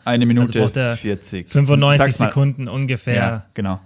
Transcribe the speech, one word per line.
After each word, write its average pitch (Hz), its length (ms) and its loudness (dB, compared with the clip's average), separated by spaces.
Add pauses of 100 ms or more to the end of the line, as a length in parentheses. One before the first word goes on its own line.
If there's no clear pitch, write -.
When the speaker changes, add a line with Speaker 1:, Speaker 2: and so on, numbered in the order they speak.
Speaker 1:
eine 120 180 2
Minute 120 240 2
Speaker 2:
Also 110 120 -2
braucht 107 180 0
er 120 180 -2
Speaker 1:
vierzig. 98 540 -8
Speaker 2:
fünfundneunzig 143 480 4
Speaker 1:
Sag's 139 200 2
mal. 113 100 2
Speaker 2:
Sekunden 139 400 0
ungefähr. 127 460 -4
Speaker 1:
Ja, 117 380 -2
genau. 95 340 -4